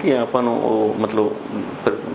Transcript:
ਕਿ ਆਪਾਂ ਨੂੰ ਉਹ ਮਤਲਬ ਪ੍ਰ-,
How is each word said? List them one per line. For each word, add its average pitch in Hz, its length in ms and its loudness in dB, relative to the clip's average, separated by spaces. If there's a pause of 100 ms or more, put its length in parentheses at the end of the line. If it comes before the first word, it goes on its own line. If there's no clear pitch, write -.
ਕਿ 143 140 4
ਆਪਾਂ 120 260 2
ਨੂੰ 117 220 0
ਉਹ 107 360 2
ਮਤਲਬ 107 280 2 (560)
ਪ੍ਰ-, 101 100 2 (200)